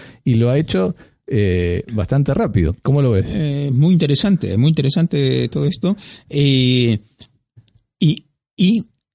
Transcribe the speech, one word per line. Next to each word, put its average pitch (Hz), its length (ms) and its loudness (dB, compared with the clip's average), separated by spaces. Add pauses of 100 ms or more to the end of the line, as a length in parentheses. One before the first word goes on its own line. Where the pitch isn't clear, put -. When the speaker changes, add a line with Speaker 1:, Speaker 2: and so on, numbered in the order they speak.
(240)
Speaker 1:
y 123 120 2
lo 117 140 2
ha 135 80 0
hecho, 185 380 -2 (320)
eh, 90 560 0 (100)
bastante 139 400 0
rápido. 107 480 0
¿Cómo 143 200 0
lo 127 100 2
ves? 95 220 0
Speaker 2:
Eh, 143 400 -4
muy 156 200 4
interesante, 147 640 0
muy 139 120 2
interesante 139 800 0
todo 143 160 -4
esto. 175 300 -2 (340)
Eh, 127 680 2 (1000)
y, - 260 0 (320)
y 202 260 2 (320)